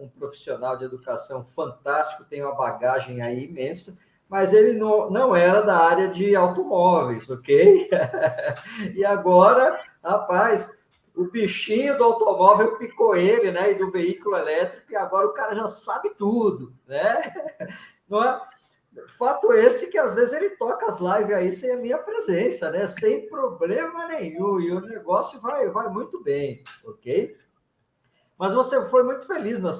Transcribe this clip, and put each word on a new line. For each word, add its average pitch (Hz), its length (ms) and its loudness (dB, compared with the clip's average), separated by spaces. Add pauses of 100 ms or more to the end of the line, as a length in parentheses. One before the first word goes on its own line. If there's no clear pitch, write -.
um 135 60 -20
profissional 131 680 -10
de 127 80 -12
educação 127 600 -10
fantástico, 151 800 -6
tem 143 180 -12
uma 139 140 -6
bagagem 123 640 -4
aí 123 220 -6
imensa, 156 520 -10 (320)
mas 185 240 0
ele 220 240 6
não, 214 320 0
não 226 280 2
era 185 240 6
da 202 160 2
área 175 320 4
de 190 260 0
automóveis, 180 960 2
ok? 147 580 6 (460)
<laughs> 190 600 -8
E 196 80 0
agora, 202 760 6 (220)
rapaz, 196 760 0 (380)
o 175 120 -4
bichinho 226 680 -2
do 240 60 2
automóvel 220 760 4
picou 226 380 0
ele, 190 380 2
né? 185 180 0
E 196 60 0
do 190 160 -4
veículo 185 420 -4
elétrico, 165 560 -4
e 214 60 -8
agora 196 320 -2
o 214 40 -4
cara 214 220 -6
já 220 140 -6
sabe - 500 -8
tudo, 202 560 -2 (140)
né? 170 440 -4 (300)
<laughs> - 480 -18
Não 208 100 0
é? 247 220 -2 (680)
Fato 277 460 -2
esse 233 320 6
que - 100 -6
às 233 160 0
vezes 240 220 0
ele 370 160 -2
toca - 340 -6
as 196 160 -4
lives 202 340 0
aí 185 160 0
sem 247 220 -4
a 247 60 -4
minha 247 180 -4
presença, 220 720 -4
né? 185 160 -4
Sem 214 400 -4
problema 294 800 -6
nenhum, 190 540 -6
e 170 100 -4
o 185 120 -6
negócio 220 580 -6
vai, 254 300 -4
vai 208 180 -6
muito 202 340 -10
bem, 143 400 -6 (220)
ok? 123 500 -6 (1000)
Mas 190 160 -4
você 254 320 0
foi 254 180 2
muito 262 240 -4
feliz 240 340 -6
na, 175 200 -2